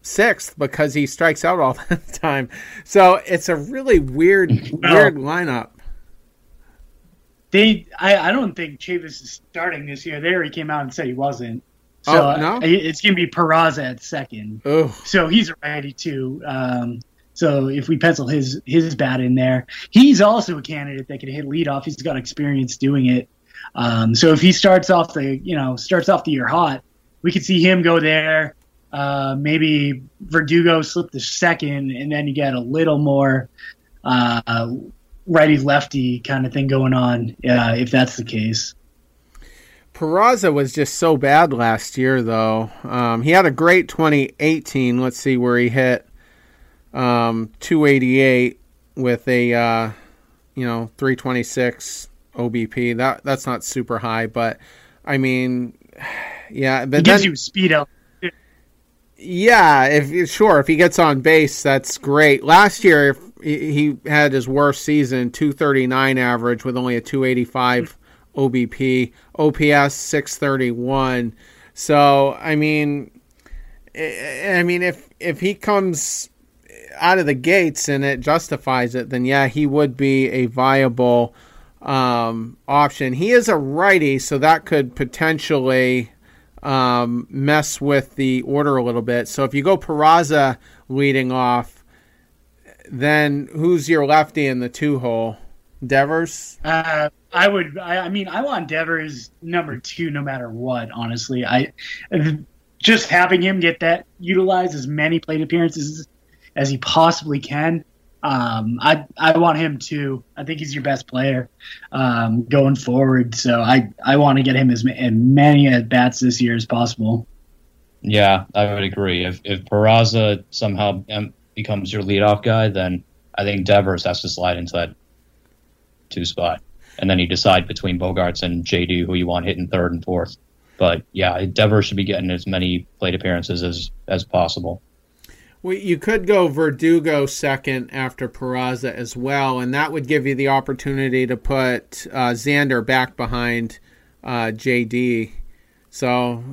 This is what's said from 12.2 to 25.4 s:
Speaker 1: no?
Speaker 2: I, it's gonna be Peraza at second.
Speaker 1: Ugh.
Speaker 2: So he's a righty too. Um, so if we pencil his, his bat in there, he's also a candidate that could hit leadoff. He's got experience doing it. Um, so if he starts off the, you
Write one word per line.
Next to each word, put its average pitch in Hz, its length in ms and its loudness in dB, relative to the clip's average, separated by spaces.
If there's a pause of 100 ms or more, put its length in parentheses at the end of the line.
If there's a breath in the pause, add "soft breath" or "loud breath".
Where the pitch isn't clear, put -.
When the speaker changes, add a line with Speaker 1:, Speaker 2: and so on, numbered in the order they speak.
Speaker 1:
no? 175 240 -2
Speaker 2:
I, 160 60 -2
it's 165 340 0
gonna 202 140 4
be 175 120 0
Peraza 160 560 2
at 127 180 -8
second. 110 640 -12
Speaker 1:
Ugh. 147 240 2 (140)
Speaker 2:
So 175 240 0
he's 180 220 2
a 165 120 -12
righty 147 300 -8
too. 135 540 -8
Um, 127 560 -6 (320)
so 139 340 0
if 139 220 -6
we 160 80 0
pencil 147 300 0
his, 135 380 -4
his 160 300 0
bat 131 240 0
in 127 160 2
there, 127 320 0 (220 loud breath)
he's 247 320 8
also 208 360 2
a 139 40 -12
candidate 139 480 -10
that 135 100 -10
could 135 100 -12
hit 143 160 -8
leadoff. 143 380 -4
He's 151 180 -10
got 143 140 -6
experience 135 640 -4
doing 135 300 2
it. 123 200 0 (480 loud breath)
Um, 113 400 0
so 160 160 6
if 151 100 4
he 180 120 8
starts 185 360 4
off 170 240 2
the, 135 240 -4
you 170 180 -6